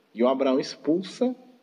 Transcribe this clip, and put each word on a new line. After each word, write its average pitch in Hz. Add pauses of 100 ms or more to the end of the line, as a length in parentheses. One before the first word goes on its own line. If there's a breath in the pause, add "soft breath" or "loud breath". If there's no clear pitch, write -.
(140)
E 107
o 127
Abraão 135
expulsa 185 (280)